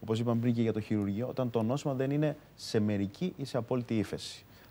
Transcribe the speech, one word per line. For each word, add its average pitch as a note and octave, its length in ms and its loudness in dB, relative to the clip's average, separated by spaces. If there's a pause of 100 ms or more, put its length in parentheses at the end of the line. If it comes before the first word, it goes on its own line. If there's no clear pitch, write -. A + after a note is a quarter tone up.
όπως A2+ 160 0
είπαμε A#2 220 2
πριν B2 120 4
και A#2 80 2
για A2+ 120 2
το A2 60 0
χειρουργείο, G#2 480 0
όταν B2+ 220 -2
το A#2 120 2
νόσημα C3+ 320 0
δεν C3+ 180 0
είναι D3 260 2 (180)
σε - 240 0
μερική G#2 580 0
ή C#3 80 -6
σε C3 120 -4
απόλυτη A#2 400 0
ύφεση. - 480 -4 (260)